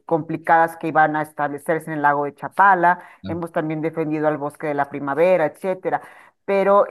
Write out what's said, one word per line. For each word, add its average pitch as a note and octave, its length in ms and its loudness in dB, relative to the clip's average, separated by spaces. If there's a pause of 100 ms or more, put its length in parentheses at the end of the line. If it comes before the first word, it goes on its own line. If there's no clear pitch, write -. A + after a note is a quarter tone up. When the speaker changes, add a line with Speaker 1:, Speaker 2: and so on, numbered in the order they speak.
Speaker 1:
complicadas E3 720 0
que E3 120 -8
iban D3+ 260 2
a D3+ 80 -4
establecerse D3+ 640 -6
en D#3 80 -6
el D3 60 -2
lago D3 220 2
de C#3 100 -8
Chapala. F3 640 2
Speaker 2:
Ah. - 220 -20
Speaker 1:
Hemos E3+ 280 -8
también D#3 300 -4
defendido D#3 460 -2
al D3+ 100 2
bosque D3 300 -8
de D3 80 -4
la C#3+ 140 -2
primavera, D3+ 580 0
etcétera. E3+ 540 -6 (440)
Pero, G3 460 4